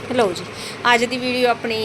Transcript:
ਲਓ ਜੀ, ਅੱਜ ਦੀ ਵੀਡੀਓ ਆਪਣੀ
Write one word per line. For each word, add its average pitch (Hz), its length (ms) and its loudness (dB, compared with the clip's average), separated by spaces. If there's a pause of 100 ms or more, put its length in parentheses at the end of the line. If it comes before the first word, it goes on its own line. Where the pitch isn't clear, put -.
(140)
ਲਓ 233 200 2
ਜੀ, 170 120 -8 (500)
ਅੱਜ 240 100 4
ਦੀ 247 140 -2
ਵੀਡੀਓ 247 320 0
ਆਪਣੀ 233 340 -2